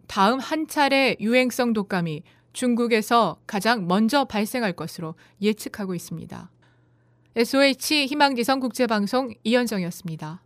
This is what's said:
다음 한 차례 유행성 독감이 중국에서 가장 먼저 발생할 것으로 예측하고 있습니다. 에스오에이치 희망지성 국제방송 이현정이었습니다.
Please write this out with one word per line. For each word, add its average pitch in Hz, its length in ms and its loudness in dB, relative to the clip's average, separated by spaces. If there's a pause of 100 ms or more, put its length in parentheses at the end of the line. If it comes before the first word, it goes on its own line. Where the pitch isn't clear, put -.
다음 214 320 2
한 311 280 -4
차례 269 540 2
유행성 240 540 2
독감이 175 480 -2 (320)
중국에서 233 840 2 (100)
가장 214 400 0
먼저 220 380 2
발생할 214 480 -2
것으로 160 420 -10 (280)
예측하고 208 520 -2
있습니다. - 560 -12 (840)
에스오에이치 269 680 2
희망지성 269 540 2
국제방송 233 760 0 (100)
이현정이었습니다. 185 1000 -2